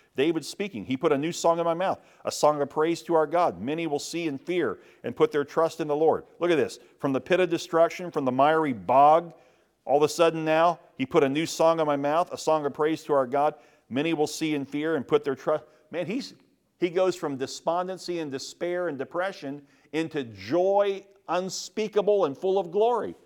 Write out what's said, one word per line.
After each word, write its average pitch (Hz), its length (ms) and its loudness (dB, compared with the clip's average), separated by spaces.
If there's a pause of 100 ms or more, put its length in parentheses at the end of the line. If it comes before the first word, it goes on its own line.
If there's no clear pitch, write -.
(160)
David 156 300 0
speaking, 190 400 -8
"He 131 120 -4
put 156 140 0
a 139 60 2
new 156 140 -2
song 170 280 0
in 165 60 -2
my 165 80 0
mouth, 175 260 -4 (240)
a - 80 -6
song 151 300 2
of 135 80 -2
praise 160 340 -2
to 170 120 0
our 156 120 4
God. 147 320 0
Many 156 280 -4
will 147 120 -4
see 165 280 -6
and 135 120 -6
fear 165 400 -2 (240)
and 120 120 -6
put 156 160 2
their 143 120 0
trust 160 380 -2
in 156 60 -4
the 147 80 -2
Lord." 151 300 2 (140)
Look 175 120 2
at 165 40 4
this. 113 240 0 (200)
From 139 140 -2
the 131 80 -2
pit 180 180 2
of 180 100 2
destruction, 165 640 0
from 143 140 -4
the 127 60 0
miry 147 420 2
bog, 143 600 4 (500)
all - 140 2
of 151 60 2
a 147 60 4
sudden 160 340 2
now, 160 360 2 (180)
"He 131 80 -4
put 156 180 4
a 135 60 4
new 151 160 0
song 165 340 2
in 156 60 0
my 143 120 2
mouth, 147 340 0
a 127 60 -8
song 156 280 0
of 135 80 -4
praise 156 300 -2
to 151 100 -2
our 135 140 4
God. 143 260 0 (340)
Many 151 260 -2
will 151 120 0
see 151 300 -4
and 139 120 -4
fear 151 280 -2
and 139 120 -4
put 151 160 2
their 135 120 -2
trust." 156 300 -4 (260)
Man, 175 160 -6
he's, 226 260 -8 (460)
he 175 100 0
goes 180 260 0
from 143 220 -6
despondency 175 840 -6
and 151 120 -8
despair 175 560 -6
and 143 100 -6
depression 147 680 -8 (240)
into 156 320 -4
joy 185 840 0 (220)
unspeakable 190 1000 0
and 139 100 -2
full 190 220 -2
of 175 140 -2
glory. 202 440 0 (100)